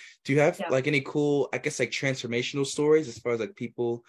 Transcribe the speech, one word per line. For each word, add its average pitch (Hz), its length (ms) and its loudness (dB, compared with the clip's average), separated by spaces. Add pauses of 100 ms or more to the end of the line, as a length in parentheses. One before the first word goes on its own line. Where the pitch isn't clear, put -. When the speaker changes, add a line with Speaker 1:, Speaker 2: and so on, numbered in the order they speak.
(260)
Speaker 1:
Do 139 80 0
you 143 80 4
have 170 180 4
Speaker 2:
Yeah. 190 100 -6
Speaker 1:
like, 131 180 2
any 147 140 2
cool, 147 520 0
I 123 60 -4
guess, 139 200 -4
like, 120 120 0
transformational 131 760 -2
stories 151 420 4
as 117 120 -12
far 123 140 -4
as, 117 60 -2
like, 101 160 -6
people, 120 540 -4